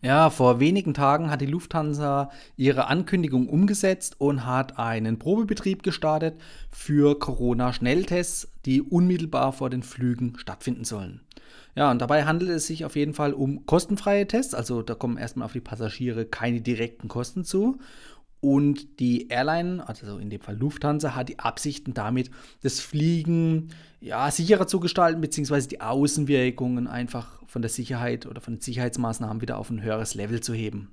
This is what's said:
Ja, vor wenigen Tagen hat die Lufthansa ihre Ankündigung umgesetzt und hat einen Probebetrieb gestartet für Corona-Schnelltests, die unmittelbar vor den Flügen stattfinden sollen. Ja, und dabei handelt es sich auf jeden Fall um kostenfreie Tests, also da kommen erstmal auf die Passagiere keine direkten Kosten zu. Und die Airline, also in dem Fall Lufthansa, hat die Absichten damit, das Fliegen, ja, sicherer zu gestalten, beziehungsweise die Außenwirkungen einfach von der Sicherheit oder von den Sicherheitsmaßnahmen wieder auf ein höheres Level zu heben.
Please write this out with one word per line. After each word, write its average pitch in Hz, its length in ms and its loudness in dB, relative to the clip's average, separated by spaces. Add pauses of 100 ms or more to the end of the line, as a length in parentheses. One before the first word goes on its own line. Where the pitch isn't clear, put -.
Ja, 151 280 6
vor 123 320 6
wenigen 175 320 2
Tagen 143 360 2
hat 147 120 0
die 143 40 -2
Lufthansa 143 840 -2 (240)
ihre 131 320 4
Ankündigung 156 640 2
umgesetzt 190 680 2
und 139 280 2
hat 127 340 -2
einen 113 400 0
Probebetrieb 202 640 0
gestartet 160 560 0 (320)
für 147 480 4
Corona-Schnelltests, 127 1300 0 (180)
die 131 160 4
unmittelbar 165 720 2
vor 131 180 -4
den 123 140 -4
Flügen 123 540 -2
stattfinden 117 480 -8
sollen. 98 340 -8 (560)
Ja, 143 160 4
und 123 80 2
dabei 143 240 2
handelt 165 260 0
es 165 160 -2
sich 160 200 -6
auf 143 100 -8
jeden 147 180 0
Fall 147 200 -2
um 139 320 -2
kostenfreie 202 600 2
Tests, 247 280 -2
also 117 280 -2
da 113 140 -6
kommen 120 220 -4
erstmal 117 300 -6
auf - 40 -10
die 123 80 -6
Passagiere 113 640 -6
keine 117 380 -2
direkten 117 480 -4
Kosten 123 340 -6
zu. 220 360 0 (640)
Und 139 600 2
die 123 260 0
Airline, 170 580 0
also 101 320 -12
in 104 120 -8
dem 104 100 -8
Fall 104 160 -10
Lufthansa, 147 580 0
hat 127 140 -4
die - 120 -12
Absichten - 540 -4
damit, 123 380 -2 (320)
das - 160 -2
Fliegen, 160 880 2 (320)
ja, 135 320 -2
sicherer 185 340 4
zu 190 140 0
gestalten, 165 400 2
beziehungsweise 143 480 0
die - 140 -10
Außenwirkungen 127 1040 2
einfach 120 600 -8
von 123 140 -6
der 113 60 -2
Sicherheit 120 600 -4
oder - 120 -14
von 117 140 -10
den 117 80 -8
Sicherheitsmaßnahmen 117 800 -4
wieder 117 160 -6
auf 107 120 -8
ein 110 120 -4
höheres 107 320 -4
Level 107 260 -4
zu 117 140 -6
heben. 104 400 -6